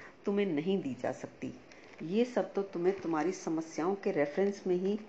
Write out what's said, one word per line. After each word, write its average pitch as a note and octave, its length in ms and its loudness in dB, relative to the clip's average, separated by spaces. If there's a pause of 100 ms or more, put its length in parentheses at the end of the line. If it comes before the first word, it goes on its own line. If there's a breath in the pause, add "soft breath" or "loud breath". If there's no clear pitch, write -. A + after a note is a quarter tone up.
(260 loud breath)
तुम्हें G3+ 200 2
नहीं F3 360 2
दी C3+ 200 -4
जा B2 100 0
सकती। - 420 -8 (500 loud breath)
ये G3+ 220 2
सब G#3 280 -2
तो G3 80 0
तुम्हें F#3+ 380 2
तुम्हारी E3 320 0
समस्याओं D#3+ 640 -2
के G3 160 -2
रेफरेंस F#3+ 560 2
में F3+ 80 4
ही F#3+ 340 0